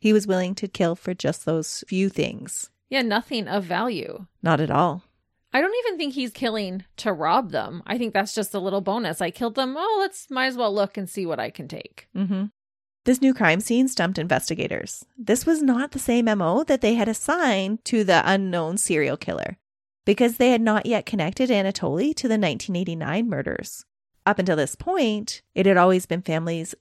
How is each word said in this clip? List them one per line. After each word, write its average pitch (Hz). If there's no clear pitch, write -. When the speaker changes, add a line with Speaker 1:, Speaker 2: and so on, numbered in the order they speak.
Speaker 1:
He 214
was 208
willing 185
to 202
kill 170
for -
just -
those 160
few 190
things. -
Speaker 2:
Yeah, 269
nothing 226
of 190
value. 185
Speaker 1:
Not 160
at 156
all. 165
Speaker 2:
I 262
don't 381
even 392
think 294
he's 254
killing 208
to 214
rob 170
them. 131
I 208
think 233
that's 202
just 208
a 196
little 196
bonus. 196
"I 180
killed 233
them. 262
Oh, 427
let's, -
might 254
as 254
well 220
look 196
and 190
see 196
what 156
I 113
can 139
take." -
Speaker 1:
Mm-hmm. 190
This 254
new 262
crime 185
scene 247
stumped 190
investigators. -
This 220
was 320
not 262
the 269
same 233
M 208
O 185
that 269
they 226
had 233
assigned 220
to 220
the 180
unknown 180
serial 151
killer, -
because 226
they 247
had 240
not 214
yet 226
connected 196
Anatoly 190
to 254
the 220
nineteen 175
eighty-nine 175
murders. -
Up 208
until 180
this 143
point, 226
it 190
had 190
always 185
been 175
families 165